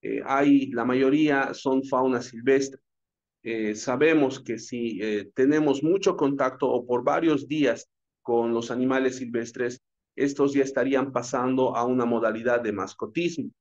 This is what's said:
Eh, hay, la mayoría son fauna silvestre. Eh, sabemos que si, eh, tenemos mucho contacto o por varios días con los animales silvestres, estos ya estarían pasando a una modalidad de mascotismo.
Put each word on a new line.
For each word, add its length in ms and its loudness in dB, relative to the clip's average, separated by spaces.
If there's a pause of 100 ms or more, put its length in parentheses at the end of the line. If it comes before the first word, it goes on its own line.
Eh, 240 -6
hay, 460 4
la 140 -2
mayoría 680 2
son 300 0
fauna 380 0
silvestre. 580 0 (640)
Eh, 320 -4
sabemos 640 2
que 180 -8
si, 440 -6
eh, 340 -2
tenemos 480 2
mucho 320 2
contacto 520 0
o 200 0
por 160 -2
varios 440 2
días 400 0 (360)
con 300 0
los 180 -4
animales 460 0
silvestres, 640 -6 (340)
estos 380 0
ya 100 2
estarían 480 0
pasando 640 0
a 100 0
una 200 0
modalidad 560 0
de 100 -4
mascotismo. 880 -6